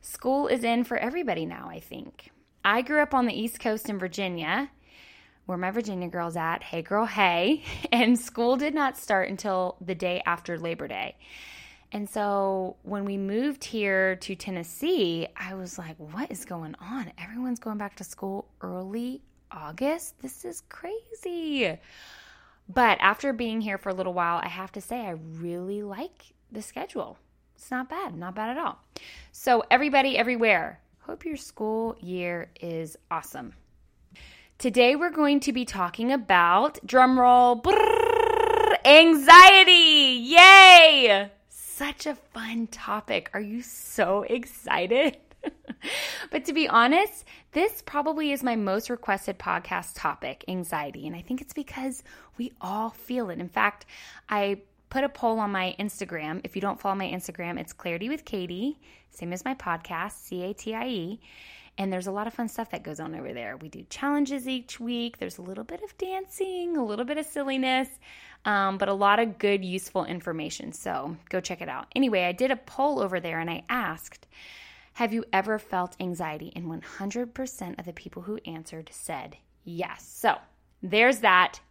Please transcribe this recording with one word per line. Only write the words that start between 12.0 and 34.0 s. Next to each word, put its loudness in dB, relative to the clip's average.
so -4
when -8
we -6
moved -4
here -2
to -12
Tennessee, -4
I -14
was -14
like, -16
"What -12
is -14
going -14
on? -12
Everyone's -10
going -10
back -12
to -16
school -12
early -10
August? -8
This -16
is -14
crazy." -8
But 2
after 2
being -6
here -6
for -8
a -4
little -6
while, -2
I -8
have -12
to -12
say -10
I -10
really -10
like -14
the -14
schedule. -12
It's -20
not -8
bad, -10
not -12
bad -8
at -8
all. -10
So 0
everybody 2
everywhere, 0
hope -14
your -8
school -8
year -8
is -10
awesome. -10